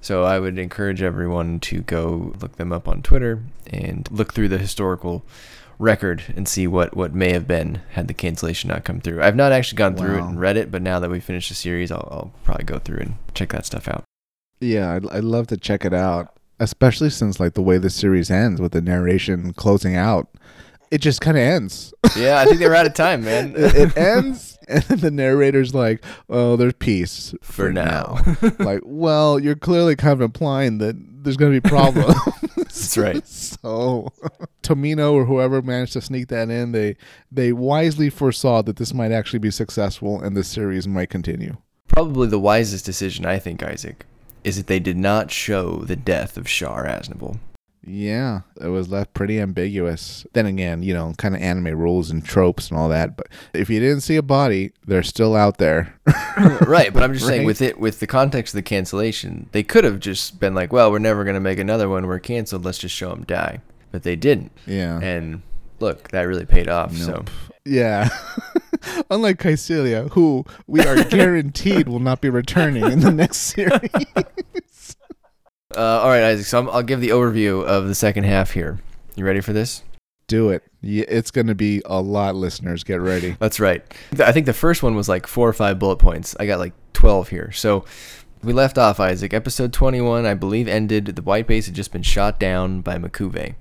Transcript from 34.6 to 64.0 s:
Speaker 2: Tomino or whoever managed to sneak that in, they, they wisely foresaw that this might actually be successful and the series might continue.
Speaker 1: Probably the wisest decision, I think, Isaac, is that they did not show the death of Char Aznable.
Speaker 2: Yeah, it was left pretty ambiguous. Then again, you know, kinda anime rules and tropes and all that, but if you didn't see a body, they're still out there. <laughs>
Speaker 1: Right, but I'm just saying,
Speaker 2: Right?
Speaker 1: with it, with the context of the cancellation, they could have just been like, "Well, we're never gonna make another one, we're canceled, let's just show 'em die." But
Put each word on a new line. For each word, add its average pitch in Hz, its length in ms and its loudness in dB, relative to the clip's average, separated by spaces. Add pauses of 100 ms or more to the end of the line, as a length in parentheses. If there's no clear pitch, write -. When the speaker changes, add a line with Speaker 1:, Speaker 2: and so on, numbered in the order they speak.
Speaker 2:
Tomino 147 500 0
or 135 120 4
whoever 131 360 0
managed 123 340 -4
to 131 60 -6
sneak 127 280 -8
that 113 220 -4
in, 120 200 -4
they, 107 260 -2 (360)
they 127 200 0
wisely 147 580 0
foresaw 123 520 0
that 104 140 -4
this - 180 -6
might 117 160 -2
actually 113 300 -2
be 107 100 0
successful 101 720 -4
and 98 160 -4
the 95 80 0
series 95 420 -4
might 92 240 -4
continue. 85 460 -6 (320)
Speaker 1:
Probably 139 400 4
the 104 100 0
wisest 101 460 0
decision, 90 420 -8
I 92 140 -2
think, 87 240 -10
Isaac, - 420 -12 (380)
is 92 120 -4
that 98 120 -8
they 95 100 0
did 90 200 -4
not 101 340 0
show 90 460 -4
the 80 180 -6
death - 400 -4
of - 100 -12
Char 64 400 -6
Aznable. - 540 -10 (460)
Speaker 2:
Yeah, 104 540 -6 (220)
it 80 60 -6
was 92 200 -4
left 98 240 -6
pretty 104 260 -2
ambiguous. 92 920 -4
Then 110 140 0
again, 90 360 -4
you 95 120 -2
know, 82 240 -6
kinda 95 200 -4
anime 87 400 -2
rules 85 320 0
and 80 140 -6
tropes - 460 0
and 80 80 -4
all 80 100 0
that, 80 260 -2
but - 120 -14 (260)
if 92 160 -2
you 110 100 0
didn't 139 220 2
see 156 160 0
a 156 60 2
body, 135 500 0 (140)
they're 92 160 2
still 110 340 2
out 104 220 4
there. 82 360 2 (120)
<laughs> - 280 2 (280)
Speaker 1:
Right, 156 300 4
but - 100 6
I'm 131 100 2
just 131 140 -2
saying, 123 160 0
Speaker 2:
Right? 110 40 0
Speaker 1:
with 107 160 0
it, 131 160 -2
with 107 220 -2
the 107 60 -6
context 135 480 0
of 101 40 -4
the 98 40 -6
cancellation, 95 920 -4
they 104 100 0
could 220 220 4
have 98 160 0
just - 400 -8
been 95 140 0
like, 92 180 -2
"Well, 120 180 6
we're 104 80 0
never 107 260 0
gonna 98 160 -2
make 95 180 -2
another 104 300 0
one, 95 180 -2
we're 92 140 -4
canceled, 101 440 -6
let's 90 140 -6
just 90 160 -10
show 90 180 -8
'em 82 120 -12
die." - 360 -6 (320)
But 90 100 -8